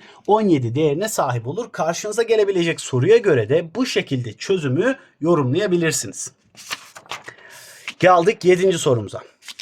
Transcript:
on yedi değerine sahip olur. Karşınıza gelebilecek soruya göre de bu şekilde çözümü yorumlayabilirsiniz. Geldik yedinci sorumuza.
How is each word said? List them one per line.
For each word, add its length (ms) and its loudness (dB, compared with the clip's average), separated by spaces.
on 140 4
yedi 340 2
değerine 340 0
sahip 380 -4
olur. 240 -8
Karşınıza 520 -4
gelebilecek 580 0
soruya 360 2
göre 320 2
de 260 0
bu 100 0
şekilde 480 -4
çözümü 640 -2
yorumlayabilirsiniz. 1080 0
Geldik 460 4
yedinci 320 4
sorumuza. 420 -2